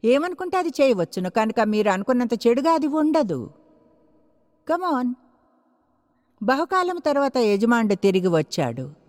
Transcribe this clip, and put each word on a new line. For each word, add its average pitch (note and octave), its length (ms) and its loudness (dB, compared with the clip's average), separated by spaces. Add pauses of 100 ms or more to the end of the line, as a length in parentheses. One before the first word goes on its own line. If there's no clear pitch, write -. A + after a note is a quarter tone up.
ఏమనుకుంటే E4+ 520 0
అది F4+ 120 -2
చేయవచ్చును. G3 600 0
కనుక A3 320 0
మీరు G#3+ 280 2
అనుకున్నంత A#3 580 0
చెడుగా C4 240 2
అది D#4 160 2
ఉండదు. C#4+ 640 0 (1200)
Come E4+ 280 -2
on. B3 140 -2 (1300)
బహుకాలం F4 640 0
తర్వాత C#4 320 0
యజమానుడు A3 580 2
తిరిగి F#3+ 320 0
వచ్చాడు. C#3 600 -2 (200)